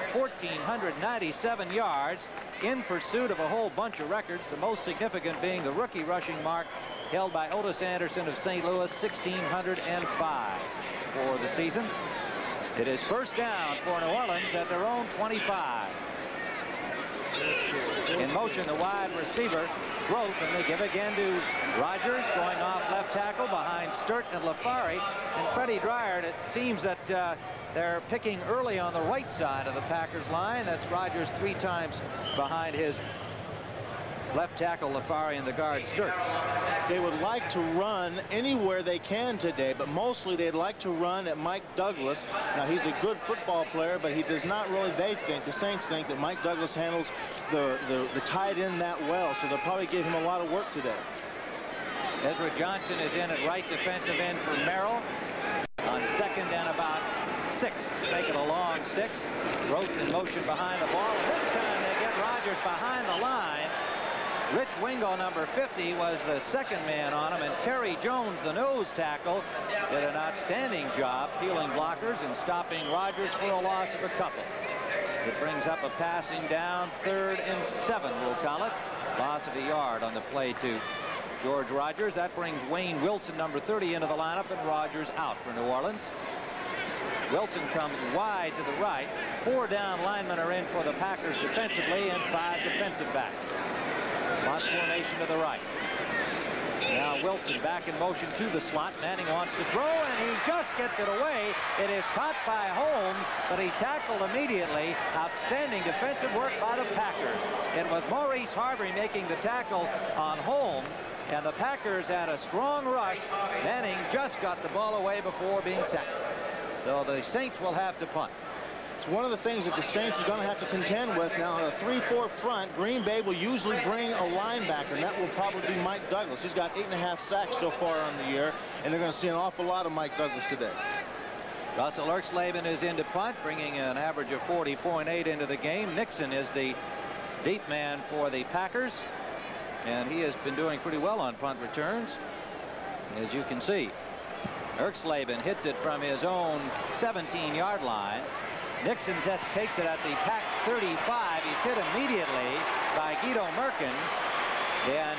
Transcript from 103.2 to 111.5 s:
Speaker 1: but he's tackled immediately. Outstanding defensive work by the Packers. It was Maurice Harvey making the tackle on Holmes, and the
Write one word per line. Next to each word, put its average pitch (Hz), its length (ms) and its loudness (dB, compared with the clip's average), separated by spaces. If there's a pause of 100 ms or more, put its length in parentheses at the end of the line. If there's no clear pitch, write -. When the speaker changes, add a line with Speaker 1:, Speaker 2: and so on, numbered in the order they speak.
Speaker 1:
but 180 80 2
he's 185 160 2
tackled 240 560 0
immediately. 180 640 2 (200)
Outstanding 208 680 0
defensive 202 520 0
work 247 260 2
by 226 160 2
the 247 80 0 (100)
Packers. 185 480 0 (340)
It 165 140 0
was 165 180 2
Maurice 269 460 2
Harvey 214 380 0
making 202 360 0
the 165 80 0
tackle 208 520 0 (280)
on 156 220 2
Holmes, 175 640 0 (280)
and 147 140 0
the 156 80 0